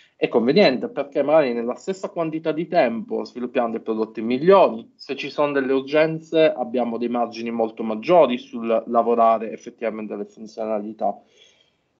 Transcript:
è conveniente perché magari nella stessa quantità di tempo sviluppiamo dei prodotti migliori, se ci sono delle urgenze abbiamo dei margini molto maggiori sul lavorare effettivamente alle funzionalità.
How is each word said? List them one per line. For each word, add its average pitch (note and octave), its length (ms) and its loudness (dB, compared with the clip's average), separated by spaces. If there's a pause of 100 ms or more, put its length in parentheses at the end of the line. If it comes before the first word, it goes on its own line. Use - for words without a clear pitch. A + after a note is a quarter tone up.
(160)
è D#3 100 -2
conveniente B2+ 640 4
perché C#3+ 340 -4
magari C#3+ 300 4
nella A#2 220 -4
stessa F#3+ 340 -8
quantità D#3+ 420 -4
di D#3 160 -4
tempo A2+ 580 -2
sviluppiamo A#2+ 480 -4
dei A2+ 80 -6
prodotti A2 420 -6
migliori, B2+ 760 2
se C3+ 200 -10
ci C#3+ 120 -10
sono C#3+ 240 -2
delle C3+ 220 0
urgenze D#3 760 2
abbiamo A#2 460 -4
dei A#2+ 140 -4
margini A#2 400 -4
molto A2+ 320 -2
maggiori B2 560 2
sul A2+ 480 -4
lavorare A2+ 680 2
effettivamente A2 600 -8
alle G2+ 100 -8
funzionalità. G#2+ 960 -6 (800)